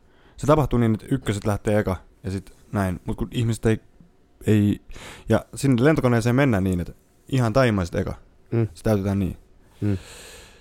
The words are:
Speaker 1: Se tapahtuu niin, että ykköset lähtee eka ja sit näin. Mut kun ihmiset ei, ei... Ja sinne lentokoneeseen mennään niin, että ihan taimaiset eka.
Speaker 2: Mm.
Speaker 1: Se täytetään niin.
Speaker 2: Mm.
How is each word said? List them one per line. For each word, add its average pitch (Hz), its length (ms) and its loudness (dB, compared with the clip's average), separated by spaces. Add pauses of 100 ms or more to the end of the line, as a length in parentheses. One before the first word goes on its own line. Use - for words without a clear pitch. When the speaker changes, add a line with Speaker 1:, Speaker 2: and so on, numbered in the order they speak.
(360)
Speaker 1:
Se - 100 -6
tapahtuu 131 320 2
niin, 113 160 2
että - 160 -8
ykköset 117 340 -2
lähtee 104 340 0
eka 95 180 0 (280)
ja 95 60 -6
sit 95 260 -10 (160)
näin. 92 320 -2
Mut 110 120 -6
kun 113 140 -6
ihmiset 117 360 -2
ei, 110 140 2 (640)
ei... 104 340 4 (480)
Ja 107 160 2 (100)
sinne 123 300 2
lentokoneeseen 120 520 2
mennään 117 280 2
niin, 92 160 0
että 82 120 -8 (360)
ihan 123 240 0
taimaiset 110 420 2
eka. 95 200 -4 (360)
Speaker 2:
Mm. 117 240 0
Speaker 1:
Se - 80 -20
täytetään 101 360 0
niin. 92 180 -4 (440)
Speaker 2:
Mm. 101 180 -2 (640)